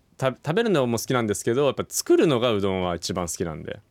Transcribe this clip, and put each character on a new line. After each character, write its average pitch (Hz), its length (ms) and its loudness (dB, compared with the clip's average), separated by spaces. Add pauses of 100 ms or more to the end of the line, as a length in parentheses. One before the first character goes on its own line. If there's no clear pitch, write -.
(160)
た-、 131 160 0
食 151 220 -4
べ 226 100 2
る 220 60 0
の 143 160 2
も 117 120 0
好 - 60 -8
き - 100 -2
な 120 80 2
ん 110 60 0
で 101 60 2
す - 100 -8
け 117 100 2
ど、 143 120 2
や 127 60 2
っ - 20 -2
ぱ 98 140 -4
作 - 280 2
る 254 100 4
の 131 140 2
が 120 120 2
う 101 80 0
ど 98 120 0
ん 92 100 0
は 87 140 -2
一 - 160 -6
番 101 160 -4
好 - 40 -6
き 98 120 -4
な 80 100 -6
ん 78 80 -12
で。 - 160 -12 (120)